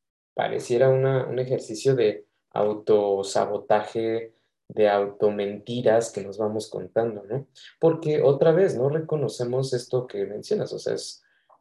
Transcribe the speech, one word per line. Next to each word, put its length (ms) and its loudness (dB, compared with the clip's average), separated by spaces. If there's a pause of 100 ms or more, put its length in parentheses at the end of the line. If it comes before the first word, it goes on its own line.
(340)
pareciera 560 0
una, 380 2
un 120 -4
ejercicio 560 -2
de 320 0 (240)
autosabotaje, 1800 0 (360)
de 200 4
automentiras 1200 0
que 120 -6
nos 140 -10
vamos 320 -4
contando, 540 -4
¿no? 240 -8 (320)
Porque 420 2
otra 300 4
vez, 240 4
¿no? 140 0
Reconocemos 840 -2
esto 340 -2
que 180 -4
mencionas, 480 -4
o 60 -8
sea, 160 -4
es, 280 -12 (380)